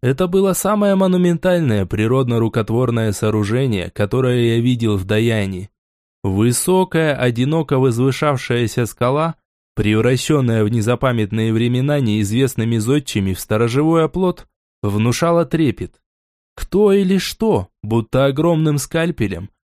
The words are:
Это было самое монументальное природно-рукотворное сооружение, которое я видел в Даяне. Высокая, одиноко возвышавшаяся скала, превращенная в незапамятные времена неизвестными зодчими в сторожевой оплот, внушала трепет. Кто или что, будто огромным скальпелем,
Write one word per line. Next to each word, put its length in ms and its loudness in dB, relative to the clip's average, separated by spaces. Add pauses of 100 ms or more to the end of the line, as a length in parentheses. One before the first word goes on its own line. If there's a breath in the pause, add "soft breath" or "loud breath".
Это 240 0
было 260 2
самое 440 0
монументальное 880 2
природно-рукотворное 1300 0
сооружение, 760 -2
которое 680 0
я 40 0
видел 360 0
в 80 -4
Даяне. 640 -2 (540)
Высокая, 920 0
одиноко 640 0
возвышавшаяся 1080 0
скала, 500 -2 (400)
превращенная 880 2
в 40 0
незапамятные 840 0
времена 480 0
неизвестными 760 0
зодчими 540 0
в 80 -6
сторожевой 640 0
оплот, 440 -4 (340)
внушала 600 0
трепет. 560 -4 (560)
Кто 360 2
или 260 2
что, 500 -2 (160)
будто 420 0
огромным 520 0
скальпелем, 720 -4 (140)